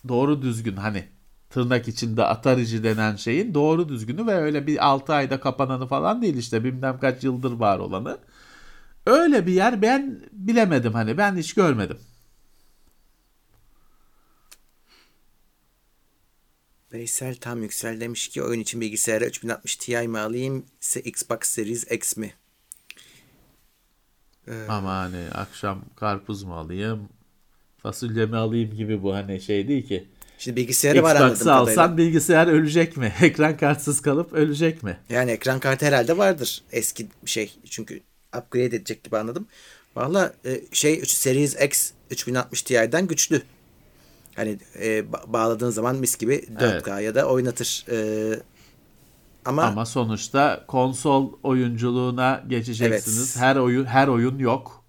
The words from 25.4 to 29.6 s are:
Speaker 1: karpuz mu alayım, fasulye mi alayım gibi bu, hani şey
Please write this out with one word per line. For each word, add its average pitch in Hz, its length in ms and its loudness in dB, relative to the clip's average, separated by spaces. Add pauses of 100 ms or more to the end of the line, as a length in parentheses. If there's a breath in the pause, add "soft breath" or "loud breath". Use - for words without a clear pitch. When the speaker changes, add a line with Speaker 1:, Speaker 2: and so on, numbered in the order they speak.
Speaker 1:
karpuz 101 460 -6
mu 90 140 -12
alayım, 101 520 -8 (680)
fasulye 110 480 -4
mi 113 100 -4
alayım 110 380 -2
gibi 107 280 -4
bu, 98 120 -2
hani 98 260 -6
şey 101 280 -2